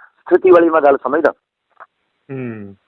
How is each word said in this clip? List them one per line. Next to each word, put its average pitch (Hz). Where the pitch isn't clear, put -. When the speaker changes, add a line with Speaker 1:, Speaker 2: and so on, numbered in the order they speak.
Speaker 1:
ਸਥਿਤੀ 180
ਵਾਲੀ 170
ਮੈਂ 160
ਗੱਲ 143
ਸਮਝਦਾ। 139
Speaker 2:
ਹੂੰ। 110